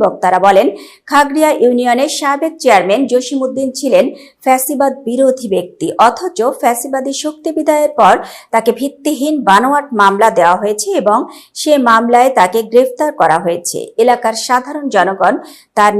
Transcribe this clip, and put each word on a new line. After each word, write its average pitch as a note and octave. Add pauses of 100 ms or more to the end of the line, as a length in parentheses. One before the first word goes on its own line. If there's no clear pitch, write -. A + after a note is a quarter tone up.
বক্তারা F#3
বলেন, G3+ (440)
খাগড়িয়া D4 (120)
ইউনিয়নের B3
সাবেক D4 (100)
চেয়ারম্যান G#3
জসিম B3+
উদ্দিন C4 (100)
ছিলেন A3+ (400)
ফ্যাসিবাদ C4 (140)
বিরোধী B3+
ব্যক্তি, F3+ (200)
অথচ E4+ (220)
ফ্যাসিবাদী C4 (120)
শক্তি D4+
বিদায়ের D4+
পর G3+ (360)
তাকে - (100)
ভিত্তিহীন C#4+ (140)
বানোয়াট C4+ (140)
মামলা G3+ (100)
দেওয়া E3+
হয়েছে G#3 (120)
এবং G#3 (420)
সে D4+ (160)
মামলায় A#3+
তাকে F#3
গ্রেফতার B3+ (100)
করা D#3+
হয়েছে। F3 (240)
এলাকার A#3+ (120)
সাধারণ C4+
জনগণ G3 (400)
তার G#3